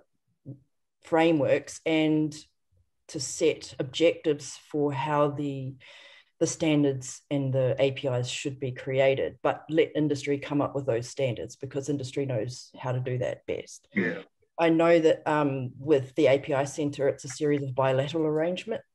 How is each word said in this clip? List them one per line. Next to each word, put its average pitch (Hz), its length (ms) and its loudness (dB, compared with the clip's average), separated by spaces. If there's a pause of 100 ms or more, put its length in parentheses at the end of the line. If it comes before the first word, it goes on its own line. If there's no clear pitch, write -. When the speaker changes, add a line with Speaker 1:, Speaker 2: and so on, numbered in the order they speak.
(1040)
Speaker 1:
frameworks 156 840 2
and 156 500 2 (720)
to 170 100 -10
set - 600 -2
objectives 151 800 0 (120)
for 147 220 0
how 147 360 2
the, 139 460 -6 (680)
the 165 60 2
standards 147 760 0 (100)
and 139 220 -2
the 127 260 2
A 135 140 4
P 135 160 -4
Is 123 200 -2
should 135 300 -8
be 127 140 -6
created, 131 720 0
but - 260 0
let 156 260 2
industry 143 440 0
come 143 220 -2
up - 140 -2
with 135 120 -4
those 117 220 0
standards 123 460 -4
because 135 340 -8
industry 139 380 -4
knows 123 500 -6
how 127 160 -6
to 127 80 -2
do 127 180 -4
that - 280 -6
best. - 480 -8
Speaker 2:
Yeah. - 280 -2 (360)
Speaker 1:
I 170 100 4
know 165 300 6
that, 160 280 4
um, 139 520 0
with 135 380 2
the 156 100 6
A 131 120 6
P 147 140 -4
I 139 120 2
Centre, 143 440 -2
it's - 160 -4
a 143 40 -10
series 147 340 0
of 135 120 -6
bilateral 135 520 0
arrangement, 170 560 -2 (120)